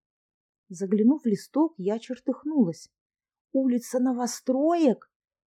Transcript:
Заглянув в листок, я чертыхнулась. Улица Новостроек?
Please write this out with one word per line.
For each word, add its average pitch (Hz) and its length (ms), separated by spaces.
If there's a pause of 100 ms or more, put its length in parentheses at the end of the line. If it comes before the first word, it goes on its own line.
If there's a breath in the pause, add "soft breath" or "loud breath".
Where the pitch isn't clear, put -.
(680)
Заглянув 202 540
в - 20
листок, 269 520
я 202 200
чертыхнулась. 254 920 (640)
Улица 254 480
Новостроек? 262 1120 (360)